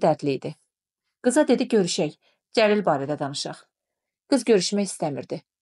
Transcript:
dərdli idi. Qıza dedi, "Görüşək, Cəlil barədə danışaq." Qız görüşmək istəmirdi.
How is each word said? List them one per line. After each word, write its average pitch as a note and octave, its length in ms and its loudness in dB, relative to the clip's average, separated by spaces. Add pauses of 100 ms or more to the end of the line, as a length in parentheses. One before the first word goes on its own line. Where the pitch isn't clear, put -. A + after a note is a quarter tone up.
dərdli D3+ 300 2
idi. C#3 240 -6 (680)
Qıza C#4 260 2
dedi, - 160 2
"Görüşək, F#3 540 0 (360)
Cəlil G#3 280 2
barədə D3 360 -2
danışaq." D3 500 -10 (600)
Qız C4 160 2
görüşmək G3+ 460 2
istəmirdi. D#3+ 500 -8 (220)